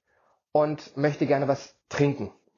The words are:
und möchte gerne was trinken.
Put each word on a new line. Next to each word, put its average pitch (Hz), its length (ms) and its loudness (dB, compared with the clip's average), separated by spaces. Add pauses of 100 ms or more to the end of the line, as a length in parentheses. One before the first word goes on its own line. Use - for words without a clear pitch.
(520)
und 151 460 0
möchte 147 300 0
gerne 139 200 2
was - 280 -4 (140)
trinken. 139 420 0 (260)